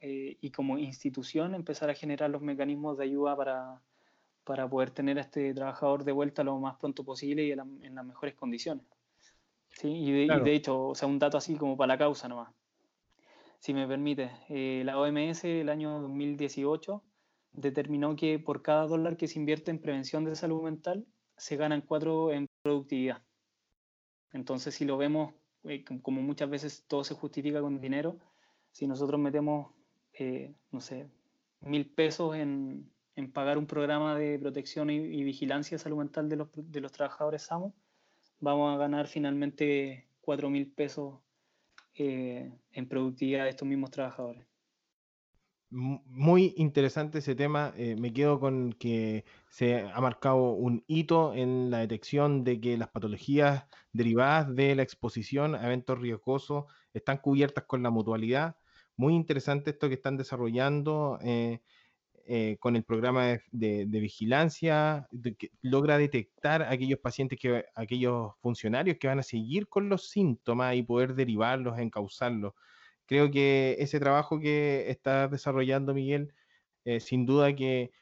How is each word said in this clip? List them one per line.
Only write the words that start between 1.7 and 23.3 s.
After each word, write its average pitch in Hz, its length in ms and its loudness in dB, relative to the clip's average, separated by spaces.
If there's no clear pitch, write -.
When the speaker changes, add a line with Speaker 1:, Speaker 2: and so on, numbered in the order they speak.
Speaker 1:
a 147 40 0
generar 147 360 -4
los 143 120 -4
mecanismos 143 560 -4
de 139 80 -2
ayuda 143 320 0
para, 131 440 -4
para 131 260 -4
poder 131 220 0
tener 139 260 0
a 143 40 -4
este 139 320 -4
trabajador 139 500 -2
de 143 80 0
vuelta 143 320 0
lo 135 160 -2
más 135 160 -6
pronto 139 300 -6
posible 143 400 -4
y 143 60 0
en 135 60 -4
la, 135 100 -10
en 131 140 -16
las 131 100 -12
mejores 135 300 -10
condiciones. 131 500 -6
¿Sí? - 180 -8
Y 151 240 -2
de, 143 140 4
Speaker 2:
Claro. 151 160 4
Speaker 1:
y 139 80 4
de 151 60 6
hecho, 135 320 -2
o 135 80 -6
sea, 139 120 -2
un 139 100 0
dato 147 200 2
así 151 180 -4
como 139 220 -2
para 156 160 4
la 165 40 0
causa 147 300 0
nomás. 120 260 -12
Si 143 140 -4
me 135 140 -2
permite, 135 440 -2
eh, 131 340 -4
la 135 160 -2
O 143 60 4
M 147 240 0
S 165 320 -2
el 147 80 -2
año 151 320 -4
dos 139 80 -8
mil 143 260 -4
dieciocho 147 680 -4
determinó 147 640 -2
que 156 200 2
por 151 260 -6
cada 156 220 4
dólar 165 300 0
que 160 140 -4
se 160 100 -8
invierte 151 320 -2
en 165 80 -4
prevención 147 460 -4
de 160 100 -4
salud 160 260 -4
mental, 175 440 -6
se - 180 -8
ganan 151 260 -2
cuatro 160 520 0
en 143 140 -4
productividad. 139 580 -2